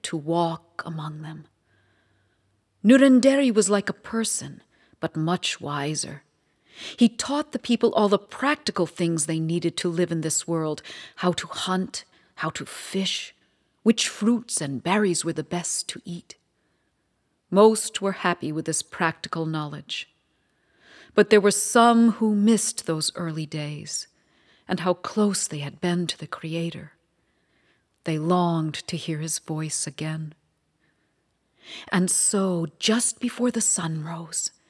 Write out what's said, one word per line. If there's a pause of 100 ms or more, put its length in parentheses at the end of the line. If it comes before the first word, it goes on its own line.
to
walk
among
them. (1400)
Nurunderi
was
like
a
person, (400)
but
much
wiser. (760)
He
taught
the
people
all
the
practical
things
they
needed
to
live
in
this
world, (340)
how
to
hunt, (300)
how
to
fish, (500)
which
fruits
and
berries
were
the
best
to
eat. (1120)
Most
were
happy
with
this
practical
knowledge. (1040)
But
there
were
some
who
missed
those
early
days (600)
and
how
close
they
had
been
to
the
Creator. (1120)
They
longed (140)
to
hear
his
voice
again. (1600)
And
so, (120)
just
before
the
sun
rose, (180)